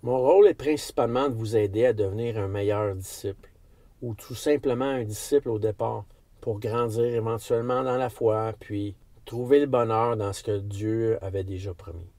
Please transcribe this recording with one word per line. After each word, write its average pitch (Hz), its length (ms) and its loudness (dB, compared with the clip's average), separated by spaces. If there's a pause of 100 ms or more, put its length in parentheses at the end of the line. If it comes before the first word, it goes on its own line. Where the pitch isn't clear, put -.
Mon 123 160 0
rôle 180 300 8
est 175 60 4
principalement 135 720 0
de 131 60 -2
vous 113 220 -2
aider 107 300 2
à 123 60 4
devenir 110 460 -2
un 98 100 -2
meilleur 101 480 0
disciple, - 560 -10 (500)
ou 120 120 -6
tout - 200 -14
simplement 139 520 0
un 131 180 -2
disciple 120 460 -2
au 110 100 -2
départ, 110 460 -4 (340)
pour 107 180 -4
grandir 117 460 0
éventuellement 120 800 -2
dans 127 120 0
la 127 140 0
foi, 110 480 0
puis 101 380 -8 (300)
trouver 123 340 4
le 147 60 0
bonheur 117 500 2
dans 101 160 -2
ce - 100 -10
que 104 160 -2
Dieu 107 640 -2
avait 95 220 -4
déjà 95 280 -8
promis. 85 460 -14